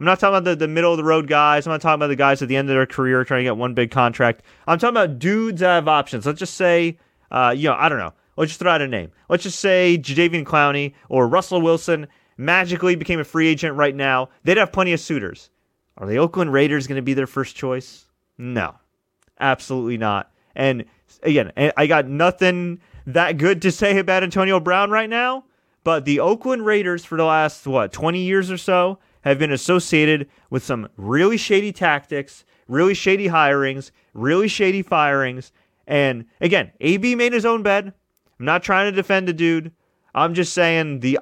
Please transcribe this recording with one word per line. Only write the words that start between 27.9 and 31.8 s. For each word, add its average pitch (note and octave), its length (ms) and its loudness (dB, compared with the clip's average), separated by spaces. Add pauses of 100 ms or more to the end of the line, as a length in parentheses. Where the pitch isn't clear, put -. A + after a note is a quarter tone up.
twenty E3+ 300 -2
years F#3 280 0
or F#3 80 -6
so F#3 400 0 (240)
have C#3 180 0
been D3+ 120 0
associated D3+ 760 2 (200)
with C3 140 -4
some A2+ 320 -6
really D3+ 420 0
shady G3+ 360 0
tactics, C#3+ 720 -4 (220)